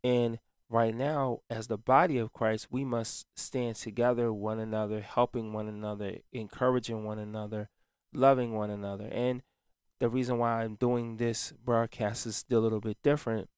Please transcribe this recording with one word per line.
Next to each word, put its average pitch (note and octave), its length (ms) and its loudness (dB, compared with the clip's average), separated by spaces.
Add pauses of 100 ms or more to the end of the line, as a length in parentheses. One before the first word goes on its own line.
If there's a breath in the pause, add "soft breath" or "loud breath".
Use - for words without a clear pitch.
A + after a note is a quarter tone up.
And A#2+ 360 2 (300)
right A2+ 260 4
now, C3+ 540 0
as A2+ 180 -6
the A2 100 -2
body C#3 400 4
of A2 160 -2
Christ, A2 380 0
we C3+ 120 -2
must A#2+ 420 -4 (100)
stand A#2+ 400 -4
together, A#2 580 2
one G#2+ 260 -2
another, A2 420 -2
helping A2+ 520 -2
one G#2+ 140 -4
another, G#2 500 -6 (140)
encouraging A#2 720 -2
one G#2+ 160 -6
another, G#2 500 -6 (440)
loving B2 420 6
one G#2 160 -2
another. G2+ 400 -6
And B2 320 -2 (560)
the A#2+ 100 2
reason B2 300 0
why A#2 240 0
I'm A2 100 -4
doing A#2 440 0
this A#2 360 -2 (100)
broadcast A2+ 640 0
is A2 100 -6
still A#2 260 2
a - 0 -
little A2 180 2
bit G#2+ 240 -4
different A#2 440 0 (100)